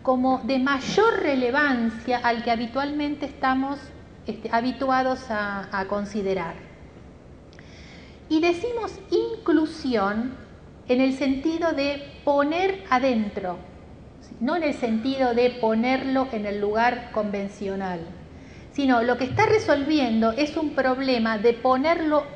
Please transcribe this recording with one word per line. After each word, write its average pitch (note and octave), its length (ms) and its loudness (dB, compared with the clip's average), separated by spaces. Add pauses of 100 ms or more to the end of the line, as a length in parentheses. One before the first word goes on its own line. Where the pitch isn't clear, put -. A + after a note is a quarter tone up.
como B3+ 380 2
de B3+ 200 0
mayor F#4 640 2
relevancia B3+ 1000 0
al A#3 220 0
que B3 80 0
habitualmente C#4+ 760 -2
estamos, C4+ 520 -2 (480)
este, A3+ 240 -8
habituados C4 800 0
a, G3+ 400 -4
a G3 140 -2
considerar. G3 680 -4 (1700)
Y D#4 140 2
decimos G4 580 -2 (100)
inclusión D4 1200 0 (560)
en B3 100 2
el C4 140 4
sentido D#4+ 580 0
de C#4+ 320 -2 (220)
poner D#4 640 2
adentro, G#3+ 680 0 (640)
¿sí? - 200 -20
No D4+ 160 0
en E4 60 -2
el D4 100 0
sentido B3 600 0
de B3 180 4
ponerlo C4 800 2
en G#3 120 -4
el G#3 140 -4
lugar A3+ 520 0
convencional, G3 880 -4 (720)
sino C4 320 4
lo A#3+ 140 2
que C4 80 -2
está G4+ 200 2
resolviendo C#4 840 4
es D4 240 -2
un D#4 140 -2
problema B3+ 680 2
de A3+ 140 6
ponerlo D4 720 2 (120)